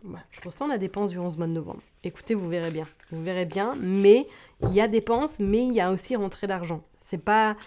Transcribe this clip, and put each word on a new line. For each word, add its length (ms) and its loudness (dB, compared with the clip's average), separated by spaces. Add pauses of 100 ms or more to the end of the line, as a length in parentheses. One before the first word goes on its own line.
Voilà, 260 -16
je 120 -20
ressens 260 -6
la 100 0
dépense 320 -2
durant 180 -6
ce 80 -8
mois 120 -2
de 40 -2
novembre. 300 -6 (220)
Écoutez, 300 -6
vous 140 -4
verrez 220 -4
bien. 140 -6 (260)
Vous 140 -8
verrez 200 -2
bien, 360 -4
mais 460 8 (360)
il 100 2
y 80 4
a 60 4
dépense, 540 0
mais 260 2
il 60 0
y 80 2
a 100 2
aussi 240 -4
rentrée 320 -4
d'argent. 380 -6 (120)
C'est 280 -10
pas 320 4 (100)